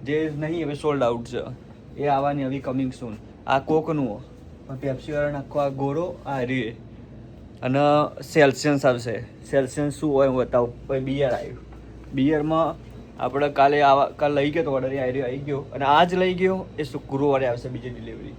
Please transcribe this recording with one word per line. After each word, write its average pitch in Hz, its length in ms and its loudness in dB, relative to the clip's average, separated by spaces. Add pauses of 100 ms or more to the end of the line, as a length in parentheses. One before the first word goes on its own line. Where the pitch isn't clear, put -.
જે 151 320 0
નહીં 156 300 -4
હવે 143 100 -4
સોલ્ડ 143 280 0
આઉટ 120 220 0
છે, 117 160 -6 (560)
એ 143 100 -2
આવવાની 143 360 2
હવે 131 140 -4
coming 131 260 -2
soon. 123 300 -6 (340)
આ 135 120 2
કોકનું 156 500 0
હોય, 107 120 -8 (460)
પણ 139 80 -10
પેપ્સીવાળાને 143 640 -4
આખો 139 220 -4
આ 143 100 2
ગોરો, 139 460 -2 (100)
આ 139 140 -4
રે. 120 360 -2 (880)
અને 131 180 2 (540)
સેલ્સિયન્સ 143 520 4
આવશે. 123 380 0 (280)
સેલ્સિયન્સ 143 420 0
શું 151 200 -2
હોય 139 140 6
હું 127 100 2
બતાવું. 120 500 0
પછી 135 120 -2
બિયર 135 340 0
આવ્યું. - 240 -6 (560)
બિયરમાં 156 600 2 (480)
આપણે 135 260 0
કાલે 143 320 6
આવા, 139 280 6
કાલ 147 240 0
લઈ 147 180 2
ગયો 165 120 0
તો 143 80 -2
ઓર્ડર, 131 220 0
એ 131 280 -2
આવી 127 160 -4
ગયો. 139 220 -4
અને 139 260 -6
આજ 165 300 6
લઈ 185 180 2
ગયો, 185 320 0 (140)
એ 151 40 -2
શુક્રવારે 139 640 0
આવશે 120 220 -4
બીજી 123 200 -10
ડિલિવરી. 113 500 -12